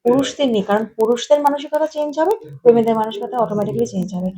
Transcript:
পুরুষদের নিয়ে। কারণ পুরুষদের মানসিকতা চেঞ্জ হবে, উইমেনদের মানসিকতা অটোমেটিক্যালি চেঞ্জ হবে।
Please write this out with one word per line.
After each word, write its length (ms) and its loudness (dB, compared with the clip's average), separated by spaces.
পুরুষদের 440 2
নিয়ে। 160 0
কারণ 220 0
পুরুষদের 560 0
মানসিকতা 460 0
চেঞ্জ 320 -4
হবে, 120 2
উইমেনদের 300 6
মানসিকতা 420 -4
অটোমেটিক্যালি 480 -2
চেঞ্জ 300 -6
হবে। 120 -4